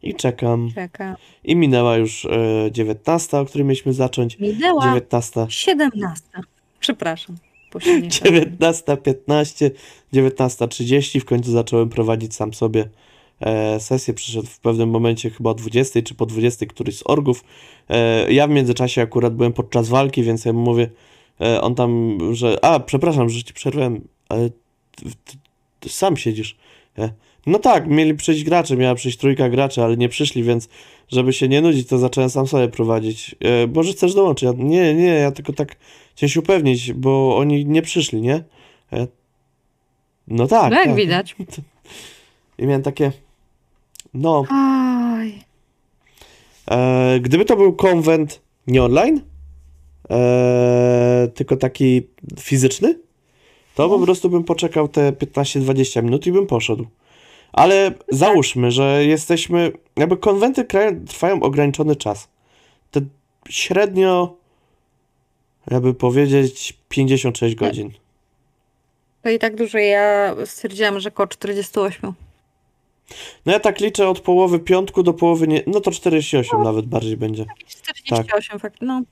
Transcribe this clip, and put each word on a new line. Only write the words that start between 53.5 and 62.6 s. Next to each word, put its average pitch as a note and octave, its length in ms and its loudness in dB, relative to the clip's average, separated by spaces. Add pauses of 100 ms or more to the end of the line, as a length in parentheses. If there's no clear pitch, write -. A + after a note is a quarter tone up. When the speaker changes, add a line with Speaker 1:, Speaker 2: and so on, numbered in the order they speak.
Speaker 1:
to D3+ 140 2
po G3+ 100 2
Speaker 2:
No. F3+ 60 2
Speaker 1:
prostu F3+ 260 2
bym F3 140 0
poczekał E3 440 -2
te C#3+ 240 2
piętnaście, C#3 480 -4
dwadzieścia C3 420 0
minut A#2+ 240 0
i F3+ 60 0
bym G3 140 2
poszedł. A2+ 400 -2 (640)
Ale G3 380 4
Speaker 2:
No - 60 -12
tak. - 140 -20
Speaker 1:
załóżmy, C3+ 600 2
że C#3 340 2
jesteśmy, E3 680 0 (240)
jakby E3+ 200 2
konwenty G#3+ 480 0
krają-, G3+ 420 0
trwają F3+ 360 -2
ograniczony C#3+ 540 0
czas. G#2 320 -8 (640)